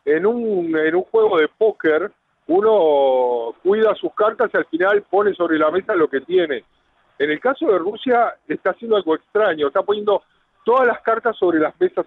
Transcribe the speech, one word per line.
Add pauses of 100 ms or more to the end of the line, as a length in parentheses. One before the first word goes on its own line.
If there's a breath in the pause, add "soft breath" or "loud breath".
en
un,
en
un
juego
de
póker, (340)
uno
cuida
sus
cartas
y
al
final
pone
sobre
la
mesa
lo
que
tiene. (540)
En
el
caso
de
Rusia, (120)
está
haciendo
algo
extraño.
Está
poniendo (420)
todas
las
cartas
sobre
las
mesas